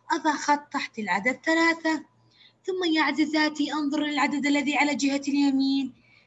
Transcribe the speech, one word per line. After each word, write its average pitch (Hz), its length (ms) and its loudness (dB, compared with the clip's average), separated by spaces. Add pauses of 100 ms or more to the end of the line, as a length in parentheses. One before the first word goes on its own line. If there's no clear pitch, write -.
(120)
أضع 262 240 0
خط - 380 -2
تحت - 260 -8
العدد 208 460 -2
ثلاثة. 320 600 2 (600)
ثم 370 180 -2 (100)
يا 311 100 2
عزيزاتي 302 680 0
أنظر 294 260 -2
للعدد 285 460 0
الذي 285 320 0
على 294 180 2
جهة 277 320 0
اليمين. 269 680 2 (340)